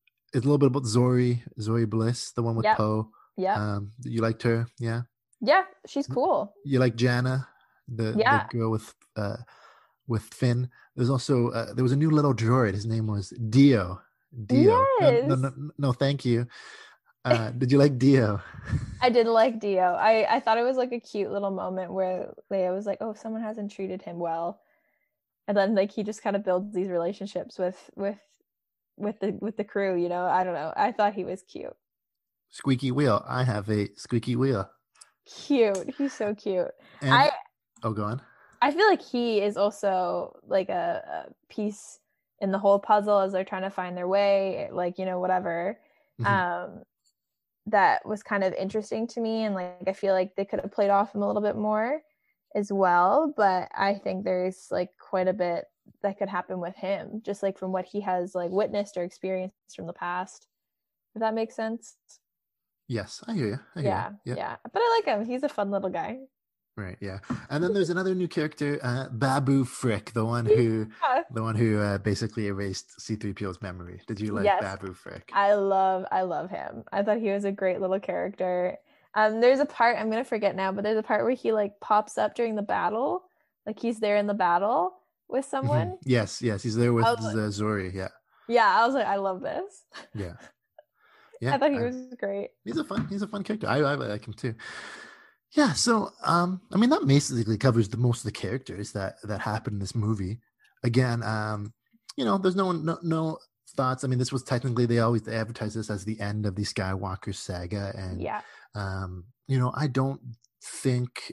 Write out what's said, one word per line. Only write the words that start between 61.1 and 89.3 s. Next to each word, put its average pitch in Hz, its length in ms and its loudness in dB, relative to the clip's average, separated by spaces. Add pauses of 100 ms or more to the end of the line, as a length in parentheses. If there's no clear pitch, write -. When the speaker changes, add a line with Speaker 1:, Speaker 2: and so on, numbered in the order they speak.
Speaker 2:
if 214 60 -10
that 220 140 0
makes 226 200 -4
sense. 226 420 -8 (920)
Speaker 1:
Yes, 113 400 -6
I 226 60 -6
hear 147 140 0
you. 117 120 -4 (160)
I 175 40 -8
hear - 100 -2
Speaker 2:
Yeah, - 200 -4
Speaker 1:
you. 202 140 -16
Yeah. 214 120 -6
Speaker 2:
yeah. - 200 -8 (160)
But 392 100 -2
I 466 140 4
like 440 80 0 (140)
him. 220 80 -4
He's 254 160 -4
a 294 60 -2
fun 202 220 -4
little 196 200 -2
guy. 180 300 -6 (560)
Speaker 1:
Right, 92 240 -8
yeah. 95 180 -8 (320)
And 147 120 -2
then 180 120 0
there's 185 160 2
another 185 240 -2
new 180 140 -2
character, 147 540 -2
uh, 123 280 -4
Babu 135 540 2
Frick, 110 480 -4
the 113 120 0
one 117 220 -2
who, 113 420 2 (140)
Speaker 2:
Yeah. 262 300 0
Speaker 1:
the 113 100 -4
one 110 140 -2
who, 107 240 2
uh, 101 180 0
basically 104 480 -2
erased 98 540 -8
C 110 160 -6
three 104 160 -8
P 104 140 -8
O's 92 140 -8
memory. 90 460 -12
Did 104 140 -8
you 107 120 -4
like 101 120 0
Speaker 2:
Yes. 98 180 4
Speaker 1:
Babu 95 320 -8
Frick? - 400 -16
Speaker 2:
I 202 200 4
love, 190 580 2
I 185 100 0
love 175 280 -4
him. - 420 -10
I 202 100 0
thought 214 160 0
he 220 120 -2
was 202 140 -2
a 196 80 0
great 190 280 -2
little 190 180 0
character. 180 800 -2 (360)
Um, 214 260 2
there's 254 180 6
a 277 80 2
part, 240 320 2
I'm 220 100 -2
gonna 220 160 0
forget 208 300 -2
now, 190 160 -2
but 196 140 -4
there's 220 140 0
a 220 40 0
part 214 220 0
where 254 100 2
he, 240 180 -2
like, 208 280 -2
pops 214 360 0
up 214 200 0
during 233 180 -2
the 208 80 -4
battle. 214 640 -2 (420)
Like, 208 140 -10
he's 233 180 -2
there 208 180 2
in 208 120 2
the 202 60 -2
battle 208 640 0 (280)
with 269 180 -2
Speaker 1:
Mm-hmm. - 40 -20
Speaker 2:
someone. 294 540 0
Speaker 1:
Yes, 120 360 0
yes. 107 220 -2
He's 110 140 -4
there 120 160 4
with 117 120 4
Speaker 2:
I 117 80 4
was 113 120 -4
like 107 100 -4
Speaker 1:
Z-, 107 160 -2
Zori, 101 420 -4
yeah. 95 160 -8 (380)
Speaker 2:
Yeah, 233 220 4 (120)
I 233 60 4
was 269 80 0
like, 233 120 0
"I 202 100 -2
love 196 260 -4